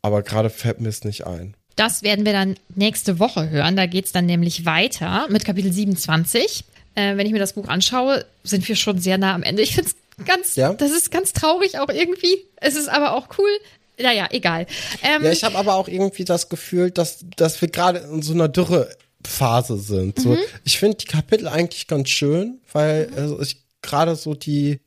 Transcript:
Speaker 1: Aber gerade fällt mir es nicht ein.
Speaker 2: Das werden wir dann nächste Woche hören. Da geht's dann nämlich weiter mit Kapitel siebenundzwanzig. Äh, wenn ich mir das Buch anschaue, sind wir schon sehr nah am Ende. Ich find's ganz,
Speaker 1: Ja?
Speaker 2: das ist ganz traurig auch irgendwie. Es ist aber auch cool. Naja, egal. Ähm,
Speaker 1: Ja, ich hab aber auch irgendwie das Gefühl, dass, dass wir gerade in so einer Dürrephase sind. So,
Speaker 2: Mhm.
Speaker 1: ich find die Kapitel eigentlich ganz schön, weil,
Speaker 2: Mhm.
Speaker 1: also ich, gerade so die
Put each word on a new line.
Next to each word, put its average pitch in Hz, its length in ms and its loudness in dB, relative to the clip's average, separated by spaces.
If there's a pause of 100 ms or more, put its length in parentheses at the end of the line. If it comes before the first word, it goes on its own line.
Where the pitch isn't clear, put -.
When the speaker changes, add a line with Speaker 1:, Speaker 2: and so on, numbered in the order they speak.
Speaker 1:
Aber 104 200 2
gerade 110 260 0
fällt - 320 -4
mir 113 80 -2
es - 140 -8
nicht 104 220 -8
ein. 90 300 -10 (200)
Speaker 2:
Das 220 280 0
werden 208 220 2
wir 208 80 2
dann 190 220 0 (200)
nächste 196 440 0
Woche 180 300 0
hören. 156 260 2
Da 190 120 4
geht's 180 240 -4
dann 175 140 0
nämlich 170 400 0
weiter 180 640 0
mit 208 160 2
Kapitel 190 280 0
siebenundzwanzig. 196 920 0 (300)
Äh, 202 220 0
wenn 202 80 2
ich 214 60 0
mir 214 80 2
das 196 140 -2
Buch 202 140 -8
anschaue, 254 580 0 (180)
sind 190 240 -2
wir 220 80 -2
schon 196 240 0
sehr 190 180 0
nah 190 160 0
am 170 100 -4
Ende. 208 180 0
Ich - 140 0
find's - 200 0 (300)
ganz, 370 300 0
Speaker 1:
Ja? 139 180 4
Speaker 2:
das 285 180 0
ist 339 200 0
ganz 370 220 -2
traurig 349 460 0
auch 277 100 -2
irgendwie. 359 460 2 (220)
Es 277 180 0
ist 294 140 -4
aber 269 240 2
auch 247 140 -4 (100)
cool. 403 120 4 (520)
Naja, 233 300 2
egal. 170 340 0 (380)
Ähm, 294 200 2
Speaker 1:
Ja, 160 80 6
ich 165 120 2
hab - 120 -2
aber 196 200 2
auch 190 120 0
irgendwie 185 380 -2
das 175 240 0
Gefühl, 180 420 0
dass, 170 320 -2 (140)
dass 160 240 2
wir 170 80 0
gerade 175 300 2
in 156 220 -6
so 151 120 -4
einer 165 160 4
Dürrephase 131 1300 0
sind. 101 420 -2
So, 254 120 2
Speaker 2:
Mhm. 320 80 4 (260)
Speaker 1:
ich - 140 0
find 208 240 2
die - 40 -12
Kapitel 185 400 0
eigentlich 165 400 -2
ganz 135 220 0
schön, 180 500 0 (140)
weil, 156 340 2
Speaker 2:
Mhm. 254 100 -10
Speaker 1:
also 147 240 -4
ich, - 200 -6 (220)
gerade 160 320 0
so 151 180 -8
die 143 540 -2